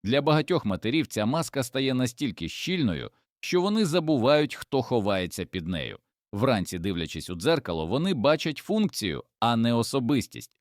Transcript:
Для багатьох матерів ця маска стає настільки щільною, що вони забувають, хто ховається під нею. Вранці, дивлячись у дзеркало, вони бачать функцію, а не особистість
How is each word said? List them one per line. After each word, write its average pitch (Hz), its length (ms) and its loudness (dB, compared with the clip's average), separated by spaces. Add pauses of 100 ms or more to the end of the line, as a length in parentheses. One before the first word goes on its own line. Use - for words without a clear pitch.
Для 135 180 2
багатьох 151 420 2
матерів 113 420 0
ця 107 200 -2
маска 143 360 -2
стає 135 320 0
настільки 123 540 -2
щільною, 104 640 -2 (300)
що 175 220 0
вони 208 240 2
забувають, 147 680 2
хто - 280 -2
ховається 98 640 0
під 85 240 -6
нею. 69 300 -6 (340)
Вранці, 104 460 0
дивлячись 85 520 -4
у 87 40 -4
дзеркало, 90 520 0
вони 156 280 0
бачать 147 440 0
функцію, 160 680 -2 (160)
а 117 160 2
не 117 160 2
особистість 117 880 0